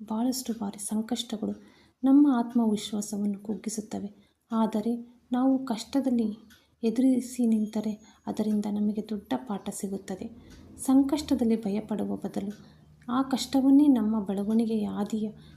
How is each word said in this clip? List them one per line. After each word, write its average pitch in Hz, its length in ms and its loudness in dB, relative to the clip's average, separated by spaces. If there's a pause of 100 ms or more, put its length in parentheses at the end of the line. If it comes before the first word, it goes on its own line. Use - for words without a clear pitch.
ಬಹಳಷ್ಟು 233 500 -4
ಬಾರಿ 202 260 -8
ಸಂಕಷ್ಟಗಳು 214 720 -4 (520)
ನಮ್ಮ 277 320 8
ಆತ್ಮವಿಶ್ವಾಸವನ್ನು 208 1000 -2
ಕುಗ್ಗಿಸುತ್ತವೆ. 202 1000 -10 (140)
ಆದರೆ 220 680 -2 (120)
ನಾವು 262 340 2
ಕಷ್ಟದಲ್ಲಿ 240 720 0 (480)
ಎದುರಿಸಿ 247 640 2
ನಿಂತರೆ 214 800 -2
ಅದರಿಂದ 208 440 -2
ನಮಗೆ 208 380 -2
ದೊಡ್ಡ 208 280 -8
ಪಾಠ 214 340 -8
ಸಿಗುತ್ತದೆ. 196 600 -8 (480)
ಸಂಕಷ್ಟದಲ್ಲಿ 262 840 2
ಭಯಪಡುವ 202 540 -4
ಬದಲು 196 340 -8 (580)
ಆ 240 140 0
ಕಷ್ಟವನ್ನೇ 269 640 4
ನಮ್ಮ 220 380 4
ಬೆಳವಣಿಗೆಯ 214 640 0
ಹಾದಿಯ 208 420 -4 (260)